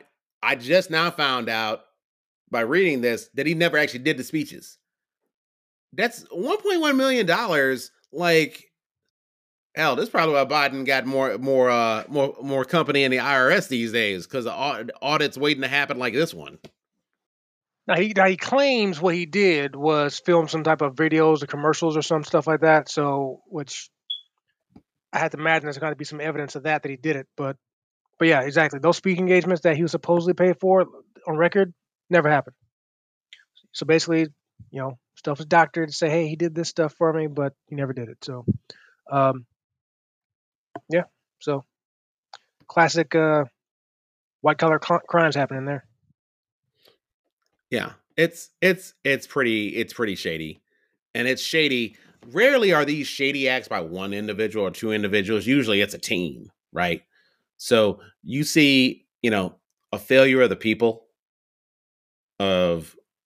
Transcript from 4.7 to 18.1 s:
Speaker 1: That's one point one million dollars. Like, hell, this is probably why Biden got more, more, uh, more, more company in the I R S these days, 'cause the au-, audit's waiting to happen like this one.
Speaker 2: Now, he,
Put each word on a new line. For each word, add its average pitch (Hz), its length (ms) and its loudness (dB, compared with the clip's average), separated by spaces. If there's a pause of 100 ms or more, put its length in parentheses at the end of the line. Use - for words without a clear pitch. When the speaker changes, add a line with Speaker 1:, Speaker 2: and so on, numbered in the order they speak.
Speaker 1:
That's 226 400 -4
one 254 260 -4
point 392 220 -2
one 294 160 0
million 262 300 2
dollars. 160 680 0 (220)
Like, 160 580 0 (1040)
hell, 147 220 0
this 107 60 0
is 117 60 -6
probably 160 260 2
why 135 100 4
Biden 135 400 -2
got 131 200 0
more, 131 320 -2
more, 131 320 2
uh, 113 380 0
more, 139 340 -2
more 135 220 -2
company 143 400 0
in 131 80 2
the 131 80 0
I 135 200 2
R 131 120 4
S 190 160 2
these 117 240 -4
days, 104 360 -2
'cause 127 180 -6
the 107 80 -8
au-, 120 320 -6 (160)
audit's 143 360 -2
waiting 135 260 0
to 127 40 -2
happen 139 300 -2
like 123 160 -4
this 156 200 -2
one. 76 260 -18 (1300)
Speaker 2:
Now, 180 120 0
he, 214 180 0